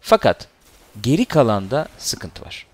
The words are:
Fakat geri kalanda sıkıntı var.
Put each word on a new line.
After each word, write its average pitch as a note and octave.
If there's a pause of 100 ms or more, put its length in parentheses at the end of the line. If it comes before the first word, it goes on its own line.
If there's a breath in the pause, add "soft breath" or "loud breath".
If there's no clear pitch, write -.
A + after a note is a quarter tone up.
Fakat - (540)
geri D3+
kalanda A2+ (100)
sıkıntı -
var. -